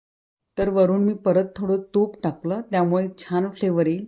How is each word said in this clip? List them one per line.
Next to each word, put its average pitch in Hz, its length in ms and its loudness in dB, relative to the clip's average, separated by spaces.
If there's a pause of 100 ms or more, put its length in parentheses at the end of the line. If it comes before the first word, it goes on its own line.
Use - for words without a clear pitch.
(580)
तर 196 120 0
वरून 190 340 4
मी 208 100 2
परत 190 320 2 (100)
थोडं 196 260 -2 (140)
तूप 208 280 0
टाकलं, 175 380 -4 (100)
त्यामुळे 180 360 2 (100)
छान 180 320 -4
फ्लेवर 175 380 0
येईल 180 200 -2